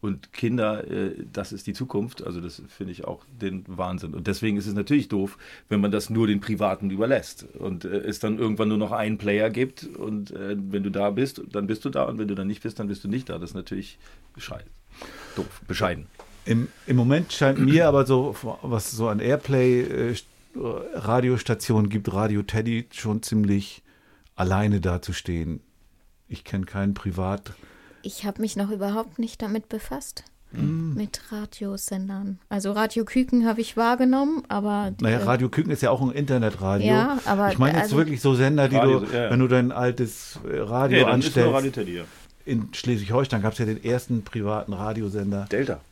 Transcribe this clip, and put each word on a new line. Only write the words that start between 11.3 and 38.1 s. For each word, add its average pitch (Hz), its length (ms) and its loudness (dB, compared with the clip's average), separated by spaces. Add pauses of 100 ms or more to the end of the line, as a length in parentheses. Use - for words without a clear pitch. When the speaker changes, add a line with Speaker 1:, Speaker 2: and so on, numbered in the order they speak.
Speaker 1:
dann 101 160 -4
bist 107 180 -4
du 135 60 -2
da 135 140 0
und 113 140 -4
wenn 107 100 -4
du 98 80 -2
dann 95 100 -4
nicht 104 160 -6
bist, 113 160 -8
dann 107 80 -4
bist 98 160 -6
du 98 60 -6
nicht 127 200 -4
da. 85 100 -8
Das 87 120 -10
ist - 60 -16
natürlich 95 420 -10 (380)
scheiße. - 300 -14 (680)
Doof, - 320 -8
bescheiden. 87 400 -2 (380)
Speaker 2:
Im, 117 240 2 (180)
im 131 100 2
Moment 139 360 4
scheint 135 260 2
mir 156 300 6
aber 139 180 6
so, 127 300 2 (260)
was 117 300 -2
so 113 160 0
an 104 100 0
Airplay, 127 640 4
äh, 120 320 -2
St-, - 120 -10 (280)
Radiostationen 120 1300 0
gibt, 98 240 -2
Radio 104 300 2
Teddy 113 500 -2
schon 110 300 -4
ziemlich 101 600 0 (520)
alleine 98 480 2
dazustehen. 87 760 -4 (680)
Ich - 160 -14
kenn 95 220 -4
keinen 98 260 -2
Privat- 95 600 -4 (500)
Speaker 3:
Ich - 240 -10
hab 202 120 -6
mich 220 180 -4
noch 202 140 -2
überhaupt 208 480 -4
nicht 226 220 -6
damit 214 300 -4
befasst. - 540 -10 (280)
Speaker 2:
Mhm. 160 420 -2
Speaker 3:
Mit - 380 -6
Radiosendern. 196 1040 -8 (120)
Also 196 220 -2
Radio 220 340 0
Küken 247 400 4
hab 226 100 2
ich 226 220 -2
wahrgenommen, 254 720 4
aber 208 520 0
Speaker 2:
Naja, 117 200 4
Speaker 3:
äh, - 20 0
Speaker 2:
Radio 123 260 4
Küken 160 240 0
ist 135 80 -2
ja 127 100 2
auch 127 120 4
ein 127 80 2
Internetradio. 107 760 2
Speaker 3:
Ja, 226 380 4
aber 202 280 2
Speaker 2:
Ich 160 60 0
meine 139 200 4
jetzt 208 60 2
Speaker 3:
also 208 120 0
Speaker 2:
wirklich 151 240 2